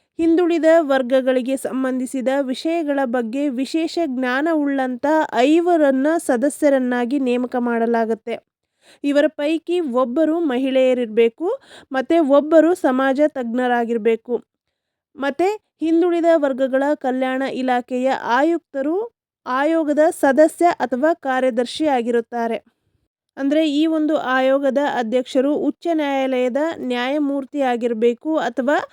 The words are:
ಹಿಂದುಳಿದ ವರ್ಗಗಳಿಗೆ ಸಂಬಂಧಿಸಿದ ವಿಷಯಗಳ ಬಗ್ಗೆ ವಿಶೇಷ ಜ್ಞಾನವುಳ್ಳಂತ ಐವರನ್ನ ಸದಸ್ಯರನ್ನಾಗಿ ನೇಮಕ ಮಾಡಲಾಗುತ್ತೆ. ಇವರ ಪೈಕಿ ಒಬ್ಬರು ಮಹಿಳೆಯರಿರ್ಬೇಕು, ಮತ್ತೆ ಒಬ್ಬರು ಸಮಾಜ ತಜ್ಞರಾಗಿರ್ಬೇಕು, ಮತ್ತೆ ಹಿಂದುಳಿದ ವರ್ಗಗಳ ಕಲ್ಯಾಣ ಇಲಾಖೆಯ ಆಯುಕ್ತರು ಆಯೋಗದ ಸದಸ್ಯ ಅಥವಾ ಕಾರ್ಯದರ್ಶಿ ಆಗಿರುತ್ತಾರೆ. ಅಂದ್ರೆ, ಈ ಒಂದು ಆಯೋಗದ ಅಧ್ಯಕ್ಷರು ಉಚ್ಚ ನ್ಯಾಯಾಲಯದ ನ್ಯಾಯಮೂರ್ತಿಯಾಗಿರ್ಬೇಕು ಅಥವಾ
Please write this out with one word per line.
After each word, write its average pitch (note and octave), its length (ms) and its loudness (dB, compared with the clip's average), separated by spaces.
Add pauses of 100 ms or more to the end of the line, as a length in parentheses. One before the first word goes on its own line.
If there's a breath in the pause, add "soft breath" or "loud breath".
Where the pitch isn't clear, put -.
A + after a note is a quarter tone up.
(180)
ಹಿಂದುಳಿದ E4 460 2 (140)
ವರ್ಗಗಳಿಗೆ C4 800 0
ಸಂಬಂಧಿಸಿದ C4 720 -4 (120)
ವಿಷಯಗಳ C#4+ 640 -2
ಬಗ್ಗೆ B3 440 -2
ವಿಶೇಷ C#4+ 580 -4
ಜ್ಞಾನವುಳ್ಳಂತ C4+ 1000 -2 (280)
ಐವರನ್ನ D4 720 2 (100)
ಸದಸ್ಯರನ್ನಾಗಿ C4 1000 0
ನೇಮಕ B3 380 -2
ಮಾಡಲಾಗುತ್ತೆ. A3+ 1000 -2 (480 soft breath)
ಇವರ C#4+ 240 2
ಪೈಕಿ D#4+ 520 -4
ಒಬ್ಬರು C#4+ 600 0
ಮಹಿಳೆಯರಿರ್ಬೇಕು, B3+ 1160 0 (340 loud breath)
ಮತ್ತೆ C4+ 260 0
ಒಬ್ಬರು D#4 560 4
ಸಮಾಜ C4+ 520 0
ತಜ್ಞರಾಗಿರ್ಬೇಕು, A#3 1160 -2 (760)
ಮತ್ತೆ E4 440 -2 (200)
ಹಿಂದುಳಿದ E4+ 440 2 (100)
ವರ್ಗಗಳ C4+ 480 0 (120)
ಕಲ್ಯಾಣ C4 480 -2
ಇಲಾಖೆಯ B3+ 680 -2
ಆಯುಕ್ತರು D4+ 1000 -2 (360)
ಆಯೋಗದ D4 520 0 (120)
ಸದಸ್ಯ D4+ 560 2
ಅಥವಾ C#4 480 0
ಕಾರ್ಯದರ್ಶಿ B3+ 720 -2
ಆಗಿರುತ್ತಾರೆ. A#3 920 -2 (600)
ಅಂದ್ರೆ, D4 340 2
ಈ D4+ 140 2
ಒಂದು D#4 300 0
ಆಯೋಗದ C4 600 0 (160)
ಅಧ್ಯಕ್ಷರು B3+ 600 0
ಉಚ್ಚ - 380 -4
ನ್ಯಾಯಾಲಯದ C4 640 -2 (200)
ನ್ಯಾಯಮೂರ್ತಿಯಾಗಿರ್ಬೇಕು B3+ 1600 -2
ಅಥವಾ C4+ 420 -2 (140)